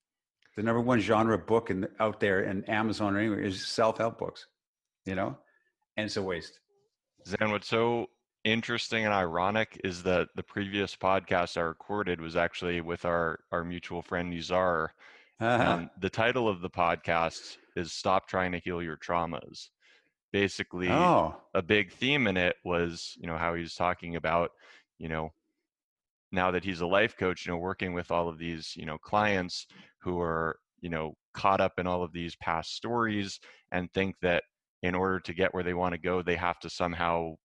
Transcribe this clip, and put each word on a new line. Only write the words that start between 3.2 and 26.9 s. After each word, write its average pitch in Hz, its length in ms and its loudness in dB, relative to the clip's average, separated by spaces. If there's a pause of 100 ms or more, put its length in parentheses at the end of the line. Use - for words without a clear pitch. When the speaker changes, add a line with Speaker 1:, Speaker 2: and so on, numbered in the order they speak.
Speaker 1:
is 101 240 -4
self-help 113 520 0
books, - 300 -8 (580)
you 95 100 -2
know, 117 220 -2 (580)
and 107 100 -2
it's 104 120 -4
a 104 40 0
waste. 90 380 -6 (640)
Speaker 2:
Zan, 107 260 0
what's 104 160 -2
so 117 400 2 (380)
interesting 113 600 0
and 104 80 4
ironic 95 680 0
is 90 200 -4
that 90 320 2
the - 80 -8
previous 98 520 -4
podcast 95 600 2
I 87 40 0
recorded 87 600 -4
was 82 140 -8
actually 87 440 0
with 85 240 -6
our, 85 360 0 (120)
our 87 120 -2
mutual 87 380 -8
friend 87 300 -4
Nizar. 85 580 2 (520)
Speaker 1:
Uh-huh. 117 220 4
Speaker 2:
And 85 260 0 (100)
the 92 100 0
title 117 380 2
of 92 140 0
the 87 80 -6
podcast 82 880 0 (180)
is 85 160 -4
Stop - 360 0
Trying 92 260 0
to 87 60 -4
Heal 87 220 -4
Your 80 160 -6
Traumas. - 720 -4 (640)
Basically, 95 580 0
Speaker 1:
Oh. 127 460 4 (180)
Speaker 2:
a 95 80 2
big 92 300 2
theme 131 360 0
in 95 100 2
it 90 260 4
was, 85 540 -2
you 87 100 -10
know, 82 100 -4
how 85 180 -2
he 85 60 -4
was 82 140 -10
talking 87 400 -2
about, 82 360 2 (480)
you 82 100 -8
know, 80 240 -4 (1000)
now 92 200 2
that 90 120 0
he's 90 180 -4
a 87 60 0
life 101 300 4